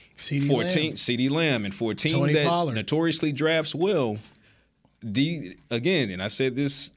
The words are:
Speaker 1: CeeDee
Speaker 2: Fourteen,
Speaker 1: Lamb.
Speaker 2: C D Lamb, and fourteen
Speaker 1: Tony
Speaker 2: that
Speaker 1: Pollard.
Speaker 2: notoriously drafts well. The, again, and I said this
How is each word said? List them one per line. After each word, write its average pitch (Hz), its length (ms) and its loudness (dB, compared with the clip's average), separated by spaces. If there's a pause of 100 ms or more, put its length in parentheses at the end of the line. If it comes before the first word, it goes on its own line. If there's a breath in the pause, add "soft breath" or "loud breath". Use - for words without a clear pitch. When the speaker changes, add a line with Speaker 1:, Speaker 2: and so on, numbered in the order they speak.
(180 loud breath)
Speaker 1:
CeeDee 143 320 -2
Speaker 2:
Fourteen, 156 400 2
Speaker 1:
Lamb. 151 80 -8
Speaker 2:
C 123 180 0
D 127 140 2
Lamb, 143 340 0
and 98 100 -6
fourteen 110 380 -2
Speaker 1:
Tony 139 220 2
Speaker 2:
that 151 140 4
Speaker 1:
Pollard. 170 280 0
Speaker 2:
notoriously 156 560 0
drafts 156 420 0
well. 147 440 0 (840 soft breath)
The, 127 540 -2 (140)
again, 127 400 0
and 92 120 -6
I 101 60 -2
said 127 300 -2
this 139 400 -2